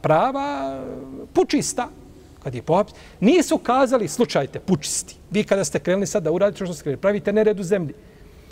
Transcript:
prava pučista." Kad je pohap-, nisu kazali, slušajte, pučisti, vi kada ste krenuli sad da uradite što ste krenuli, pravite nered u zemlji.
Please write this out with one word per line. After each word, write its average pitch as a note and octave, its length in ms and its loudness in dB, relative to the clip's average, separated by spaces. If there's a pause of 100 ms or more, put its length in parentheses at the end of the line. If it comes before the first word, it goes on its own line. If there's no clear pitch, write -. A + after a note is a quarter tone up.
prava C4+ 800 0 (540)
pučista." - 560 0 (540)
Kad B2 120 -8
je A#2 60 -8
pohap-, F#3 320 0 (260)
nisu D#4 380 4
kazali, B3 500 2
slušajte, D3 520 -2
pučisti, - 560 -4 (160)
vi G3+ 120 0
kada G3 200 2
ste - 160 -2
krenuli F#3 280 0
sad - 160 -2
da D#3 80 0
uradite F#3+ 340 0
što F3 80 -6
ste - 100 -14
krenuli, C3+ 180 -4
pravite G3+ 320 0
nered G#3+ 260 2
u G3+ 40 -6
zemlji. F3 300 -2 (580)